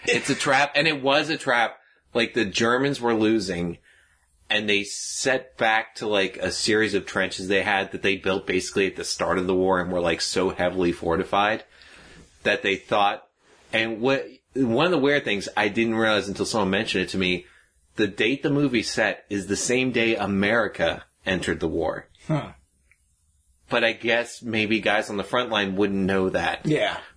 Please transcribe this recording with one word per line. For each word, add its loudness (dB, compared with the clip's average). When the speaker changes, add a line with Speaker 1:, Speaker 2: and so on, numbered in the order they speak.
Speaker 1:
It's 0
a 0
trap." 2
And 2
it 0
was 2
a -2
trap. 0
Like, 0
the 2
Germans 0
were 2
losing, 0
and 0
they 2
set -4
back 0
to, -8
like, 0
a -2
series 2
of -2
trenches -4
they 2
had 0
that -8
they 2
built -2
basically 0
at -6
the -8
start -2
of 0
the 2
war 2
and -4
were, 0
like, 0
so 0
heavily 0
fortified 0
that 0
they 2
thought, 0
and -2
what, 2
one 2
of 2
the 2
weird 2
things -2
I 2
didn't 0
realize 2
until -4
someone 0
mentioned 0
it -4
to -4
me, -2
the 2
date -2
the 0
movie 2
set -2
is -6
the 0
same 0
day 2
America 0
entered -2
the -2
war. -4
Speaker 2:
Huh. -4
Speaker 1:
But 2
I 4
guess -2
maybe 0
guys 0
on -6
the -2
front -2
line 0
wouldn't 2
know 2
that. -2
Speaker 2:
Yeah. 0